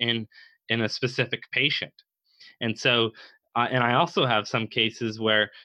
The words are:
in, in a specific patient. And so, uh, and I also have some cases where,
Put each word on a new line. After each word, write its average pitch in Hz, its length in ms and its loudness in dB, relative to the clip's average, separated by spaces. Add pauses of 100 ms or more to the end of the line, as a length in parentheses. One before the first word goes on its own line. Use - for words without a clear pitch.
in, 117 260 -2 (420)
in 113 140 2
a 110 80 0
specific - 600 -4
patient. - 440 -2 (640)
And 113 180 -4
so, 117 340 2 (440)
uh, 120 140 2
and 127 140 2
I 120 100 4
also 165 320 2
have 107 220 0
some 113 180 -2
cases 113 540 -2
where, 107 300 2 (140)